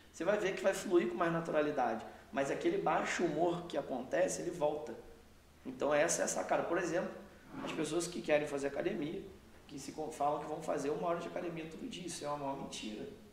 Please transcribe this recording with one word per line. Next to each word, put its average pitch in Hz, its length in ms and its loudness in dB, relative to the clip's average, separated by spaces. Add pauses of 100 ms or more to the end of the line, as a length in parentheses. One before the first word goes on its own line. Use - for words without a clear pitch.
(120)
você - 140 -8
vai 208 120 4
ver 196 180 2
que - 60 -6
vai 190 120 6
fluir 175 360 4
com - 60 -2
mais 170 160 2
naturalidade. 151 720 2 (260)
Mas 139 200 0
aquele 175 260 2
baixo 170 460 2
humor 165 420 2
que 160 120 -4
acontece, 139 640 0
ele - 100 -2
volta. 151 420 0 (720)
Então, 131 280 0
essa 156 280 4
é - 40 4
a - 20 2
sacada. - 360 0
Por 165 140 0
exemplo, 180 340 0 (520)
as - 80 -6
pessoas 165 360 0
que - 140 -6
querem 151 260 4
fazer 139 200 -2
academia, 170 540 -2 (460)
que 143 120 -12
se 156 140 -10
con-, 156 180 -6
falam 147 300 2
que 156 60 -8
vão 151 140 -4
fazer 147 280 0
uma 170 180 0
hora 170 120 2
de - 80 -6
academia 165 420 -6
todo 208 200 -10
dia, - 160 -10
isso 151 200 -6
é - 20 -4
uma 147 100 -2
maior 139 200 -4
mentira. 113 500 -8 (260)